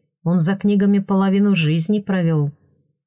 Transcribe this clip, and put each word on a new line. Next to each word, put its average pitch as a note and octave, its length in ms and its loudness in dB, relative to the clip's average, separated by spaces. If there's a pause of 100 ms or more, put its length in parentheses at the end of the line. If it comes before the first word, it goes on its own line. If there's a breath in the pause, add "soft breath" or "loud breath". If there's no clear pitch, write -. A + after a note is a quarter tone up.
(240)
Он F3 160 0
за F#3 160 0
книгами G3+ 420 2
половину G3 560 0
жизни E3 460 0
провел, E3 500 -2 (560)